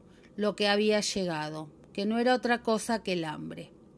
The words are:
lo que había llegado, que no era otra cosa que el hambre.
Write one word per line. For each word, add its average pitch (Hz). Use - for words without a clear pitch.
lo 202
que 208
había 208
llegado, 156
que 202
no 220
era 247
otra 240
cosa 214
que 190
el 170
hambre. 160